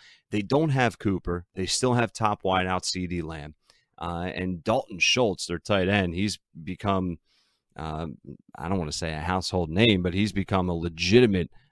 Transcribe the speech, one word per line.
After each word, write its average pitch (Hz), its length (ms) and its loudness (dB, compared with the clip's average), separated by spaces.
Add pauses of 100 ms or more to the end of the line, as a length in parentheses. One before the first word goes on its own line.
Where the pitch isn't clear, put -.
(300)
they 104 120 0
don't 143 280 2
have 127 300 2
Cooper. 90 460 -2 (100)
They 92 100 -4
still 127 280 0
have 120 180 2
top 107 320 -2
wideout 92 400 0
CeeDee 87 400 -4
Lamb. 78 320 -10 (420)
Uh, 85 380 -6
and 90 280 -4
Dalton 110 360 -2
Schultz, 110 460 2
their 87 140 -4
tight 95 280 2
end, 95 260 2
he's 95 260 -2 (220)
become, 92 580 -2 (580)
uh, 78 300 -6 (480)
I 76 120 -10
don't 95 120 -2
wanna 76 120 -4
say 80 220 -4
a 76 60 -6
household 90 500 -2
name, 98 340 4
but 87 100 0
he's 98 200 0
become 95 340 0
a 85 100 -2
legitimate 90 720 4 (220)